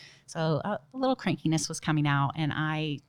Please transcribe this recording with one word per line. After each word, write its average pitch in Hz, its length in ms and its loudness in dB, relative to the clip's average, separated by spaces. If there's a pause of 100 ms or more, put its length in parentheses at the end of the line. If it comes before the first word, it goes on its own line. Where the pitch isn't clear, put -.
(260)
So 160 380 0
a, 202 140 -2 (160)
a - 20 -10
little 262 200 2
crankiness 160 520 0
was 160 120 -8
coming 151 260 2
out, 143 300 2
and 156 180 -2
I 156 540 -4